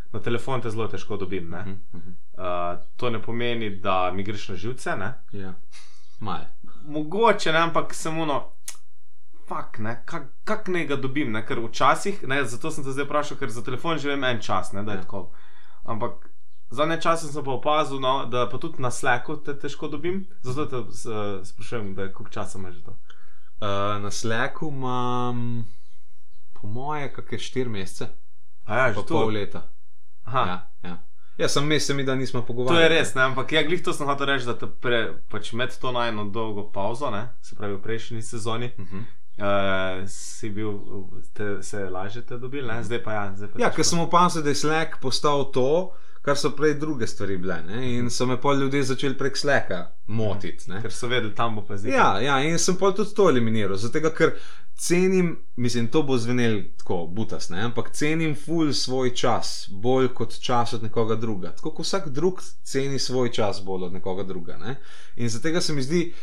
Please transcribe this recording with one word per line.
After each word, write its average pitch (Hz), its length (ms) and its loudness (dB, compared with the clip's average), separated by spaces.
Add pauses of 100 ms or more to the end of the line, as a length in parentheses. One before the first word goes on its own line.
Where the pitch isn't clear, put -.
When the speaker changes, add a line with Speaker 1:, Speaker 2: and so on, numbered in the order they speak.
Speaker 1:
na 110 120 0
telefon 120 400 2
te 113 100 0
zelo 107 180 0
težko 98 280 0
dobim, 90 340 0
ne. 85 100 -2
Speaker 2:
Mhm, 95 140 -2 (160)
mhm. 90 200 -2 (240)
Speaker 1:
Eh, 87 440 -2 (160)
to 123 160 0
ne 110 100 0
pomeni, 117 520 0
da 92 380 0
mi 98 120 0
greš 101 260 -2
na 95 80 0
živce, 127 400 -2
ne. 107 160 0 (180)
Speaker 2:
Ja. 95 240 -2 (640)
Malo. 98 300 -2 (360)
Speaker 1:
Mogoče, 160 720 0
ne, 160 80 2
ampak 165 340 2
sem 160 240 -2
ono, 147 340 -2 (920)
fuck, - 360 -4
ne, 110 240 0
kak, 165 200 -2 (200)
kak 208 260 0
naj 175 180 -2
ga 135 100 0
dobim, 131 360 0
ne, 110 120 0
ker 120 160 0
včasih, 151 640 2
ne, 135 180 0
zato 123 280 -2
sem 147 140 0
te 135 60 -2
zdaj 139 140 -2
vprašal, 143 340 -2
ker 120 120 0
za 117 120 -2
telefon 147 360 -2
že 139 100 -2
vem 143 160 -2
en 120 160 0
čas, 95 320 2
ne, 98 100 2
da 107 100 0
je 95 60 2
Speaker 2:
Ja. 92 40 2
Speaker 1:
tako. - 280 0 (520)
Ampak 110 480 -2 (380)
zadnje 156 300 0
čase 165 300 0
sem 139 160 -4
pa 135 80 -2
opazil, 139 480 0
no, 131 240 0
da 123 220 0
pa 127 120 0
tudi 151 240 0
na 123 80 0
Slacku 131 460 0
te 147 180 -2
težko 147 340 -4
dobim, 175 380 -2 (120)
zato 127 280 0
te 127 220 0
s-, 101 180 0 (380)
sprašujem, 101 500 0
da 98 140 2
koliko 98 220 0
časa 104 280 0
imaš 90 160 0
že 87 80 0
to. 101 140 0 (640)
Speaker 2:
Eh, 107 80 0 (320)
na 101 120 0
Slacku 123 580 0
imam 123 1000 0 (840)
po - 160 0
moje 139 440 0
kake - 280 -2
štiri 123 320 -2
mesece. 95 380 0 (540)
Speaker 1:
A 104 140 -2
ja, 131 120 4
že 104 60 2
Speaker 2:
Pa 98 80 2
Speaker 1:
to? 165 120 2
Speaker 2:
pol 110 160 2
leta. 92 380 2 (540)
Speaker 1:
Aha. 127 180 -2
Speaker 2:
Ja, 98 160 0 (240)
ja. - 220 -2 (320)
Ja, - 140 0
samo 147 180 2
mes 151 200 0
se 139 80 0
mi, 139 80 -2
da 131 120 0
nismo 131 260 0
Speaker 1:
To - 60 2
Speaker 2:
pogovarjali. 123 380 2
Speaker 1:
je 160 60 8
res, 160 240 2
ne, 131 80 2
ampak 131 300 0
ja, 156 100 2
glih 170 200 2
to 175 100 2
sem 147 140 -2
hotel 139 200 0
reči, 135 200 0
da 117 80 0
te 120 120 0
pre-, 113 460 0 (140)
pač - 260 0
med 123 180 0
to 131 220 0
najino 117 320 -2
dolgo 101 400 0
pavzo, 120 460 0
ne, 107 180 0 (100)
se - 160 -2
pravi 101 200 0
v 92 60 -2
prejšnji 113 420 0
sezoni, 117 500 0
Speaker 2:
Mhm. 95 260 -2 (380)
Speaker 1:
eh, 95 680 2
si - 460 -2
bil, 107 220 0 (560)
te, 101 320 0
se - 180 0
je 95 120 0
lažje 104 320 0
te 123 160 -2
dobili, 131 280 -2
ne, 117 140 0
zdaj 117 220 -2
pa 110 100 0
ja, 101 220 0
zdaj 98 140 0
pa 233 120 0
Speaker 2:
Ja, 233 60 4
Speaker 1:
težko. - 100 2
Speaker 2:
ker 156 80 4
sem 170 160 4
opazil, 170 420 4
da 147 60 0
je 139 80 2
Slack 160 420 0
postal 143 480 2
to, 151 460 2 (260)
kar 143 180 0
so 147 140 0
prej 151 240 2
druge 139 320 0
stvari 98 300 2
bile, 90 260 2
ne, 107 260 0
in 120 100 2
Speaker 1:
Mhm. 123 100 2
Speaker 2:
so 123 180 0
me 127 100 0
pol 143 200 2
ljudje 139 280 0
začeli 131 300 0
prek 131 220 0
Slacka 104 560 0 (120)
motiti, 107 640 0
ne. 98 160 -2
Speaker 1:
Ker 110 80 -2
so - 160 0
vedeli, 113 280 0
tam 117 200 2
bo 101 80 0
pa 101 140 -2
zdaj. 104 160 0
Speaker 2:
Ja, 143 260 2
ja, 135 220 0
in 160 180 0
sem - 180 2
pol 196 160 2
tudi 202 220 -2
to 196 140 4
eliminiral, 110 480 2
zato 110 160 2
tega, 156 180 0
ker 160 220 2 (400)
cenim, 180 640 0 (180)
mislim, 120 340 2
to 160 140 4
bo 135 160 2
zvenelo 117 440 2 (120)
tako 87 320 0
butast, 92 440 0
ne, 90 120 0
ampak 113 280 0
cenim 156 440 0
ful 156 380 0
svoj 127 400 0
čas, - 580 2
bolj 123 400 2
kot - 260 2
čas 120 380 2
od 107 80 0
nekoga 110 340 2
druga. 104 340 0
Tako - 200 -2
kot - 160 -2
vsak 175 220 -2
drug 165 340 0 (180)
ceni 135 380 -2
svoj 123 320 0
čas 101 320 2
bolj 95 220 0
od 87 80 0
nekoga 95 320 0
druga, 87 320 -2
ne. 120 200 -2 (360)
In 120 160 0
zato 113 140 0
tega 160 180 0
se 156 120 0
mi 139 100 0
zdi, 170 300 0 (100)